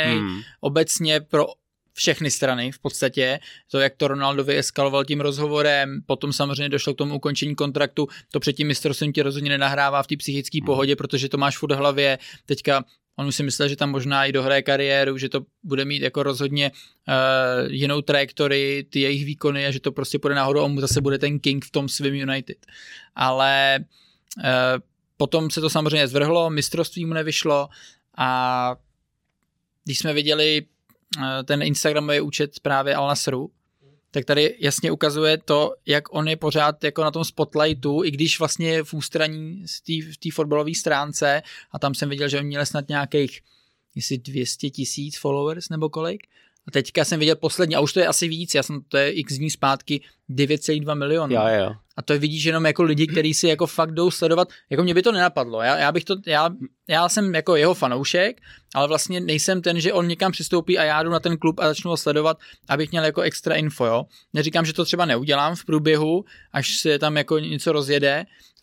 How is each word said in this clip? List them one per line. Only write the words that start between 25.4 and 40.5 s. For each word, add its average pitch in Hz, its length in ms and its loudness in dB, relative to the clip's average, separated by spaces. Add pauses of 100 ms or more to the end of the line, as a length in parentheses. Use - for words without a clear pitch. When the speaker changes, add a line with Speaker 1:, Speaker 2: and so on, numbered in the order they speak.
Speaker 2:
se 160 100 -4
to 156 80 0
samozřejmě 151 380 2
zvrhlo, 156 420 2
mistrovství 160 560 -2
mu 165 80 -4
nevyšlo 151 560 0 (480)
a 127 580 0 (1120)
když 135 140 -4
jsme 156 140 -2
viděli, 151 480 2 (600)
eh, 131 200 -4
ten 143 180 0
Instagramový 147 600 0
účet 147 400 -4
právě 139 340 0
Al 143 120 0
Nassru, 143 420 -2 (640)
tak 139 140 -4
tady 147 340 2
jasně 160 320 0
ukazuje 156 540 2
to, 151 280 2 (120)
jak 147 280 0
on 156 140 -2
je 156 80 -2
pořád 151 480 0
jako 151 200 -2
na 151 80 2
tom 165 140 -4
spotlightu, 151 800 0
i 160 80 0
když 147 280 0
vlastně 165 300 -2
je 160 140 0
v 151 100 -10
ústraní 156 720 -4
z - 140 -12
té, 160 320 -6
v - 40 -20
té 170 160 -8
fotbalové 151 420 0